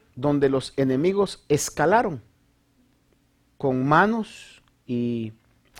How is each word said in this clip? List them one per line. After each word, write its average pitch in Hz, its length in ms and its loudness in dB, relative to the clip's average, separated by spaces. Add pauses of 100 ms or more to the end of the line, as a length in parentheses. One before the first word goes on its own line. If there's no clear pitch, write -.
(160)
donde 139 340 0
los 135 280 -2
enemigos 156 720 0
escalaron 160 720 0 (1400)
con 131 280 -2
manos 202 800 0 (220)
y 120 480 -4 (460)